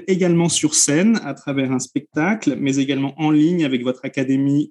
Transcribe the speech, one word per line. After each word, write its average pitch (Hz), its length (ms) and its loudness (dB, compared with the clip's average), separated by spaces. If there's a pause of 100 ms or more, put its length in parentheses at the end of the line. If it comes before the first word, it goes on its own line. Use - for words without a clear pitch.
également 170 420 2
sur - 280 -2
scène 190 480 2
à 139 100 -8
travers 135 380 -4
un 127 80 -2
spectacle, 151 760 -4
mais 139 200 -2
également 139 440 -2
en 151 120 2
ligne 160 320 4
avec 131 180 -2
votre 127 220 -4
académie, 139 680 0